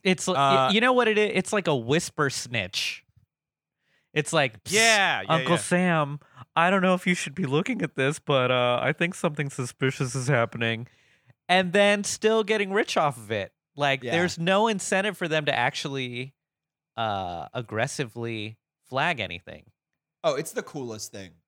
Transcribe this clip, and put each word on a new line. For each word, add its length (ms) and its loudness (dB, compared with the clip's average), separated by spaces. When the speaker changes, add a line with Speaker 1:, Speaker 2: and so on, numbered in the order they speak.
Speaker 1:
It's 240 2
li-, 80 0
y-, 320 6
Speaker 2:
Uh, 60 2
Speaker 1:
you 80 4
know 120 4
what 160 4
it 100 2
is? 160 2
It's 180 0
like 160 0
a 80 2
whisper 540 0
snitch. 720 -6
It's 200 -2
like, 320 0
"Psst, 80 -6
Speaker 2:
Yeah, 500 4
yeah, 100 -8
Speaker 1:
Uncle 200 0
Speaker 2:
yeah. 60 4
Speaker 1:
Sam, 640 0
I 140 4
don't 120 4
know 120 4
if 120 -4
you 80 2
should 200 -6
be 120 -4
looking 360 0
at 120 -6
this, 240 0
but, 320 2
uh, 320 2
I 100 0
think 220 -2
something 340 -4
suspicious 680 -4
is 140 -4
happening." 600 0
And 240 2
then 320 4
still 400 0
getting 280 -2
rich 240 0
off 200 2
of 140 -14
it. 220 -4
Like, 260 0
Speaker 3:
Yeah. 100 -4
Speaker 1:
there's 260 0
no 300 2
incentive 480 -2
for 120 -4
them 180 0
to 80 2
actually, 800 -4
uh, 580 -4
aggressively 1040 -6
flag 360 -2
anything. 500 -12
Speaker 3:
Oh, 100 2
it's 180 -6
the 100 -6
coolest 480 -10
thing. 220 -14